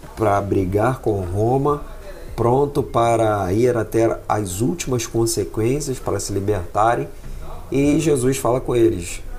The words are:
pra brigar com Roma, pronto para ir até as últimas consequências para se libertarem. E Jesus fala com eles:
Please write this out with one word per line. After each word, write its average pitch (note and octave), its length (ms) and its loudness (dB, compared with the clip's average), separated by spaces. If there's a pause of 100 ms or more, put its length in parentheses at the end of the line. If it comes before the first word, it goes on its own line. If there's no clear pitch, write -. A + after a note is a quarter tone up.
(160)
pra G2+ 240 2
brigar G2+ 600 0
com G2+ 200 0
Roma, B2+ 600 2 (540)
pronto C3 460 2
para A2+ 720 2
ir A#2 240 4
até A2+ 420 0 (100)
as G#2 320 -2
últimas C3 460 -2
consequências A#2 960 -2
para - 200 -2
se - 120 -6
libertarem. G2+ 760 0 (640)
E C#3+ 280 2
Jesus C3+ 380 2
fala B2 240 0
com B2 160 -2
eles: G2+ 440 2 (180)